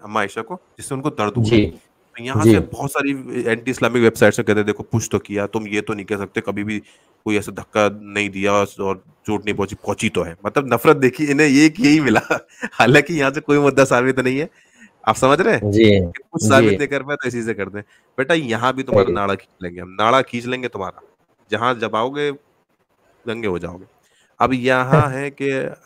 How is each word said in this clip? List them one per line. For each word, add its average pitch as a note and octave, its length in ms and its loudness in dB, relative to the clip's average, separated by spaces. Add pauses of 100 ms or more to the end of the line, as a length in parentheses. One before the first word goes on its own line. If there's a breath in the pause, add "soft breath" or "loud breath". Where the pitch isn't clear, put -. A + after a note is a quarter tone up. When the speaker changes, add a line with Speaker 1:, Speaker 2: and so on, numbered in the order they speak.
Speaker 1:
अम्मा G#2+ 160 -4
आयशा G2+ 220 -6
को, F3+ 120 -12
जिससे - 400 -14
उनको C#3 160 -4
दर्द G#2 260 -4
हुआ। A#2 80 0
Speaker 2:
जी। G#2+ 220 2
Speaker 1:
तो - 580 -18
यहाँ A2 200 -2
Speaker 2:
जी। A2+ 80 8
Speaker 1:
से G2+ 60 6
बहुत - 320 -6
सारी C#3 200 -2 (360)
एंटी A#2 240 -2
इस्लामिक A#2+ 320 0
वेबसाइट्स A2 360 4
ने - 60 -2
कहते, G#2 200 2
"देखो G#2+ 180 -4
पुश - 260 -4
तो G#2 100 -2
किया, G2+ 280 -4
तुम G#2+ 220 -8
ये G#2 120 -2
तो G#2 140 -8
नहीं G2 120 -10
कह G#2 100 -4
सकते, G2 240 -6
कभी G2+ 240 -6
भी G#2+ 140 -6 (460 soft breath)
कोई G#2+ 120 0
ऐसा G2 160 -4
धक्का G#2 500 -2
नहीं G2+ 280 -4
दिया G2 220 -2
और G2 520 -2 (220)
चोट G#2 180 -4
नहीं G#2 100 -4
पहुंची, G2 200 -4
पहुंची G#2 340 -4
तो F2+ 140 -2
है।" E2 140 -8 (100)
मतलब B2 280 0
नफरत D3+ 220 4
देखी C3+ 280 0
इन्हें, C#3+ 240 2
ये, D3+ 320 4
यही D3 200 6
मिला। A2+ 460 0 (120)
<laughs> - 140 -10
हालांकि D3 420 4
यहाँ C#3 160 0
से C#3+ 100 -8
कोई D3 180 2
मुद्दा C#3 260 4
साबित B2+ 360 2
नहीं B2+ 180 0
है, D#3+ 120 -6 (580 soft breath)
आप A2+ 60 2
समझ C#3 260 2
रहे G3+ 140 2
हैं? G#2 160 -2
Speaker 2:
जी। A2 140 6
Speaker 1:
कि F#2+ 380 4 (100)
कुछ - 100 -4
साबित A2 280 6
Speaker 2:
जी। F#2+ 60 2
Speaker 1:
नहीं C#3 120 -2
कर C#3 140 -4
पाए C#3+ 140 -6
तो B2+ 120 -6
इसी A#2 140 -6
से A2 120 -4
कर G2 140 -6
दें। G2+ 140 -12 (360)
बेटा E3+ 160 0
यहाँ B2 380 0
भी C3 100 -6
तुम्हारा G#2+ 240 2
Speaker 2:
सही। F#2 80 -2
Speaker 1:
नाड़ा G2 200 -2
खींच - 280 -14
लेंगे F2 180 -12
हम, F2+ 80 -16
नाड़ा A2 340 2
खींच A#2+ 240 -8
लेंगे B2+ 220 -6
तुम्हारा, F#2 340 -10 (480)
जहाँ A#2 240 0
जबाओगे A#2+ 580 -4 (920)
दंगे A2+ 220 -6
हो F2 100 -2
जाओगे। F2 260 -12 (560)
अब B2 120 0
यहाँ C3 580 2
Speaker 2:
<laughs> - 0 -
Speaker 1:
है C#3 200 -8
कि, C#3 200 -6 (360)